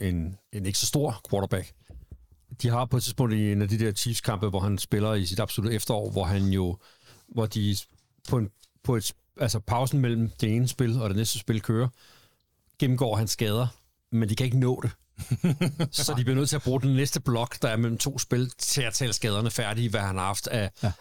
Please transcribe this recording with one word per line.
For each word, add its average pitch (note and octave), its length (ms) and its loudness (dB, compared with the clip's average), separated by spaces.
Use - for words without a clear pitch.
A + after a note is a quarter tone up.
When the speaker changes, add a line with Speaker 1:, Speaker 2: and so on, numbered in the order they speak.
Speaker 1:
en, F2+ 360 -2
en G2+ 140 -4
ikke G2+ 120 0
så - 80 0
stor C#3+ 340 0
quarterback. G2 440 -2
De A#2+ 80 2
har A#2+ 140 2
på B2+ 120 0
et A#2+ 60 0
tidspunkt A#2 320 0
i G#2 180 2
en G2+ 100 2
af G2+ 60 0
de G#2+ 100 0
der A2 140 2
Chiefs-kampe, G#2+ 560 -2
hvor F#2+ 120 0
han G2 180 0
spiller G#2 360 0
i G2 120 0
sit F#2 140 -4
absolutte A2 360 -2
efterår, G#2 340 -2
hvor G2 140 0
han F#2+ 200 2
jo, F#2+ 340 2
hvor A2 180 -2
de G#2 300 0
på B2+ 100 2
en, G#2+ 100 0
på B2+ 120 0
et, - 180 -4
altså A2 200 0
pausen B2+ 400 0
mellem A#2 300 2
det A2 160 2
ene B2 120 2
spil A#2+ 340 0
og A2 80 -2
det F#2+ 60 0
næste A2 220 0
spil A2 220 -2
kører, A#2 280 0
gennemgår B2 380 2
han A2 120 0
skader, A2+ 380 0
men A2+ 160 2
de A2 80 0
kan C3 100 0
ikke B2 120 2
nå B2+ 240 2
det. A#2+ 80 0
<laughs> D3+ 540 0
Så - 200 -2
de B2 80 2
bliver C3 120 2
nødt C#3+ 120 2
til D3+ 80 0
at C#3 60 -2
bruge B2+ 180 2
den C3+ 160 4
næste C3+ 240 2
blok, A#2 420 0
der C3+ 60 2
er A2 80 2
mellem A#2 220 0
to C#3 200 -2
spil, B2 320 0
til - 320 -2
at A#2 120 -2
tale B2 180 0
skaderne G#2+ 380 0
færdige, A2+ 400 0
hvad G#2+ 100 0
han G2 160 -2
har F#2 100 -2
haft G2+ 200 -4
af G#2 240 -2
Speaker 2:
Ja. F#2+ 180 0